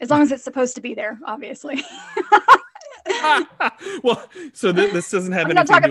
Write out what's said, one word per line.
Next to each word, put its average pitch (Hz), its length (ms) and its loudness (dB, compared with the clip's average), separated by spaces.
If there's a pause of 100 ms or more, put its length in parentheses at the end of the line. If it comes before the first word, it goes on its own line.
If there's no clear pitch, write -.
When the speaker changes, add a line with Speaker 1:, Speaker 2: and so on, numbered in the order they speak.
Speaker 1:
as 240 80 -10
long 294 120 4
as 285 100 2
it's 262 120 -8
supposed 254 320 -4
to 220 60 -16
be 240 120 -10
there, 220 320 -10
obviously. 262 640 -10
<laughs> 349 60 -20 (1120)
Speaker 2:
<laughs> - 0 - (960)
Well, 240 180 0 (320)
so 190 180 -2
th-, 196 200 2
this - 180 -6
doesn't 185 220 -4
have 185 160 -2
Speaker 1:
I'm 240 80 0
not 359 60 4
Speaker 2:
anything 311 40 2
to 285 80 2
Speaker 1:
talking 339 100 6
Speaker 2:
do 320 80 2